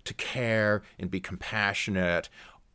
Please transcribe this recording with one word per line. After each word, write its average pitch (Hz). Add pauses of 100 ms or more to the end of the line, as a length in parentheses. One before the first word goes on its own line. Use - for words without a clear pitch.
to -
care 110 (160)
and 92
be 95
compassionate 95 (460)